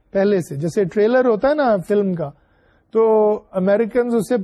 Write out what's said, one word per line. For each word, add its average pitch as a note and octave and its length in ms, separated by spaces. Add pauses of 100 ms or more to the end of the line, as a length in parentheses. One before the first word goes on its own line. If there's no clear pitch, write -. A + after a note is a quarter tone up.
(100)
پہلے G3 380
سے، C#3+ 80
جیسے E3+ 280
ٹریلر A3 400
ہوتا A#3+ 240
ہے D4 60
نا B3+ 220 (120)
فلم G3+ 260
کا، D#3 160 (600)
تو A3 100 (580)
امریکنز A3+ 540
اسے A#3 300